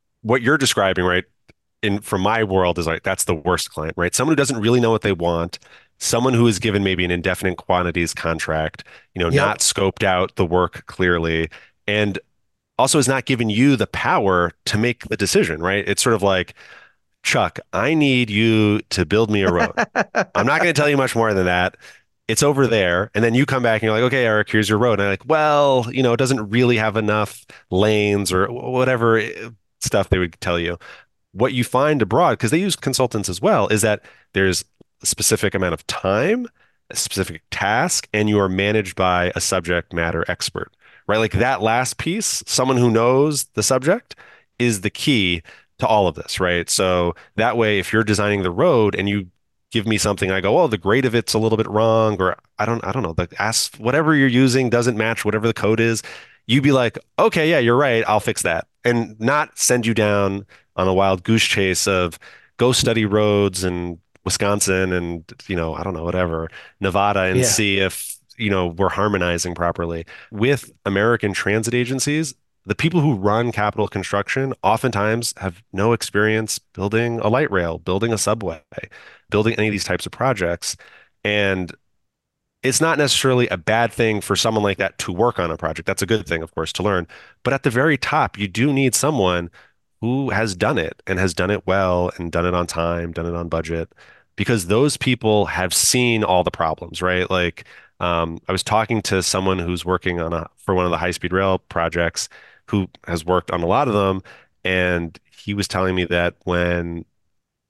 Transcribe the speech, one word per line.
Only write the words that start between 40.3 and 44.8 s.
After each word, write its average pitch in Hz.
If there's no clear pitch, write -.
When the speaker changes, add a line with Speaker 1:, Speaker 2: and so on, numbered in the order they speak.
Speaker 1:
right? 107
Like, 110
that 107
last 117
piece, -
someone 131
who 123
knows 131
the 110
subject 135
is 113